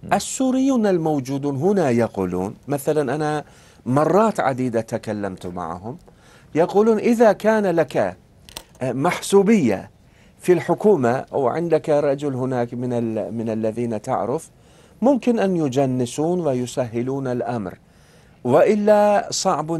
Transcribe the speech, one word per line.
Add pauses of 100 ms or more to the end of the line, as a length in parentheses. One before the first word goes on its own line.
(120)
السوريون
الموجودون
هنا
يقولون، (140)
مثلًا،
أنا (420)
مرات
عديدة
تكلمت
معهم، (560)
يقولون:
"إذا
كان
لك،
آه،
محسوبية (500)
في
الحكومة،
أو
عندك
رجل
هناك
من
ال-،
من
الذين
تعرف، (520)
ممكن
أن
يجنسون
ويسهلون
الأمر، (680)
وإلا
صعب (120)